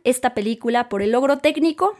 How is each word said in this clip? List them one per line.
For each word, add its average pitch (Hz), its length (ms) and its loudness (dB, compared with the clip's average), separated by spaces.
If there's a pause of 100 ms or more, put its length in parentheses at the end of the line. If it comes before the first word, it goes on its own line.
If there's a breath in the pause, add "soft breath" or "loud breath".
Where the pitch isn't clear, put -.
esta 247 280 0
película 233 540 -2
por 196 140 -4
el 214 100 0
logro 269 280 2
técnico 320 600 0